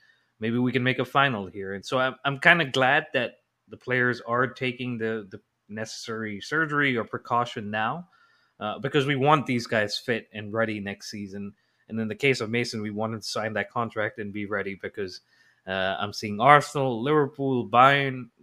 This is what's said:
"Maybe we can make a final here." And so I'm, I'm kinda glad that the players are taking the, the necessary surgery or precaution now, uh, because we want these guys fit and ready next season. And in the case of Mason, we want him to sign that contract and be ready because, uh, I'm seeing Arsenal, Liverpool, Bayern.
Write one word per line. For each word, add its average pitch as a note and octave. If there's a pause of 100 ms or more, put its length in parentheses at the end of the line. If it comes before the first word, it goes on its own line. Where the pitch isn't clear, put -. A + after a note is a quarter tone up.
(420)
"Maybe A#2
we B2
can B2+
make B2+
a B2
final B2
here." F#2+
And F#2+
so C3+
I'm, C3 (100)
I'm C#3
kinda E3+
glad C3+
that B2 (300)
the G#2+
players B2
are A#2+
taking B2
the, A2
the G2+ (300)
necessary A2
surgery D3
or G#2+
precaution A#2+
now, A#2 (500)
uh, G#2
because C3+
we C#3+
want C#3
these A#2+
guys G#2+
fit A2+
and G#2
ready A2
next G2+
season. G2+ (340)
And A2
in A2
the G#2+
case C3
of G#2+
Mason, A#2
we G#2+
want G#2+
him A2
to -
sign A2
that G2+
contract A2+
and G2+
be G#2
ready G2
because, F#2+ (440)
uh, F#2+
I'm G#2
seeing G#2
Arsenal, C3+
Liverpool, C3+
Bayern. C3 (120)